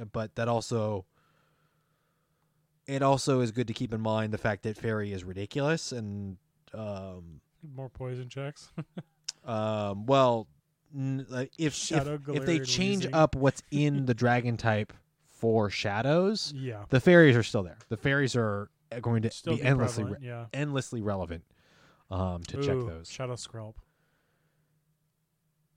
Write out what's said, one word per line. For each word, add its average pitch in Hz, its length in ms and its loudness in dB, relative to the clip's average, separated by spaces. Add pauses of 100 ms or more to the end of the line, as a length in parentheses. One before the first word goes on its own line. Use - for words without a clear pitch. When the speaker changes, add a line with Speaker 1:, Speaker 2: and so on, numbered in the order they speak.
Speaker 1:
uh, 117 40 -12
but 110 320 -8
that 117 120 -2
also, 110 560 -2 (1800)
it 139 160 -2
also 135 380 4
is 120 100 0
good 113 180 -2
to 113 60 -4
keep 120 180 -6
in 110 80 -4
mind 110 320 0
the 104 60 -2
fact 104 240 -2
that 107 140 -6
fairy 107 360 -4
is 92 120 -8
ridiculous 139 680 -2
and, 101 440 -8 (360)
um, 95 680 -12 (340)
Speaker 2:
More 131 140 -12
poison 127 400 -10
checks. 139 420 -12 (380)
<laughs> - 360 -18
Speaker 1:
um, 107 640 -4
well, 123 400 4 (500)
n-, 135 320 -4
like, 131 300 -6
if, 160 100 0
if, 135 60 -6
Speaker 2:
Shadow 147 400 -2 (140)
Speaker 1:
if 143 180 -2
they 170 120 2
Speaker 2:
Glare 135 60 -4
Speaker 1:
change 185 400 0
Speaker 2:
Losing. 131 100 -4
Speaker 1:
up 156 200 6
what's 135 280 2 (100)
in 143 340 2
Speaker 2:
<laughs> - 0 -
Speaker 1:
the 123 80 4
dragon 120 420 2
type 107 360 0 (380)
for 110 380 2
shadows, 147 880 0
Speaker 2:
Yeah. 120 340 -8
Speaker 1:
the 131 100 8
fairies 165 360 12
are 117 60 4
still 101 220 -2
there. 82 140 -14 (100)
The 113 80 -4
fairies 139 400 0
are 104 340 -2 (320)
going 113 200 2
to 113 100 -2
Speaker 2:
Still - 240 -4
Speaker 1:
be - 60 -4
Speaker 2:
be - 40 0
Speaker 1:
endlessly 117 380 2
Speaker 2:
prevalent, 101 180 -6
Speaker 1:
re-, 123 60 -10
Speaker 2:
yeah. 117 260 -10
Speaker 1:
endlessly 135 480 -4
relevant, 92 420 -4 (680)
um, 90 340 -4
to 139 180 -8
check 139 140 0
Speaker 2:
Ooh, 123 120 -4
Speaker 1:
those. 82 220 -14
Speaker 2:
Shadow 123 240 -8
Skrelp. 110 400 -14 (2000)